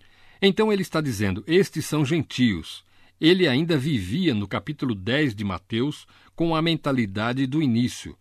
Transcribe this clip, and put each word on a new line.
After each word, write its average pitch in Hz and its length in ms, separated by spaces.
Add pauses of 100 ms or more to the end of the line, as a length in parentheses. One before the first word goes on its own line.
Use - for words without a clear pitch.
(420)
Então 208 300
ele 196 120
está - 180
dizendo: 104 440
"Estes 165 400
são 151 200
gentios." 123 800 (340)
Ele 180 260
ainda 156 320
vivia 127 560
no 101 140
capítulo 123 480
dez 113 400
de 107 80
Mateus 113 640 (260)
com 165 220
a 156 60
mentalidade 127 840
do 139 160
início, 120 600